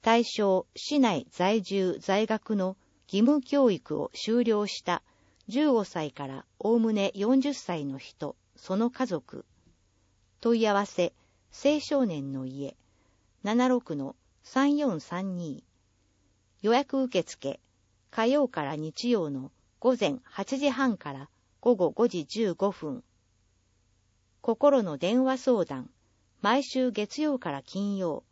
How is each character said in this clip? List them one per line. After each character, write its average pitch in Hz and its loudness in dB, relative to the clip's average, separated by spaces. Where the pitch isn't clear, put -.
対 233 4
象、 196 0
市 - -2
内 196 2
在 202 2
住 185 -2
在 196 0
学 220 -2
の 190 -2
義 101 0
務 269 4
教 269 4
育 151 -4
を - -6
修 240 0
了 208 2
し - -10
た 175 -2
十 285 2
五 220 2
歳 156 -6
か 143 -10
ら 135 -12
お 214 2
お 233 4
む 220 2
ね 202 2
四 220 2
十 277 0
歳 165 -6
の 139 -6
人、 - -12
そ - -6
の 226 0
家 254 -4
族。 - -8
問 233 2
い 220 2
合 208 2
わ 202 2
せ、 - -2
青 294 2
少 277 0
年 143 -4
の 131 -6
家、 135 -10
七 240 2
六 247 -2
の 139 -8
三 285 2
四 262 0
三 185 -8
二。 165 -8
予 214 2
約 269 0
受 247 0
付、 - -8
火 226 -2
曜 269 4
か 165 -4
ら 143 -4
日 156 -6
曜 190 2
の 135 -8
午 254 2
前 247 0
八 - -6
時 285 2
半 247 0
か 143 -10
ら 135 -14
午 240 4
後 180 2
五 - 0
時 170 -4
十 202 -2
五 196 0
分。 147 -10
心 269 4
の 156 -6
電 220 2
話 262 0
相 240 2
談、 131 -10
毎 240 2
週 254 -2
月 208 -4
曜 294 0
か 175 -6
ら 139 -6
金 202 -6
曜 175 -4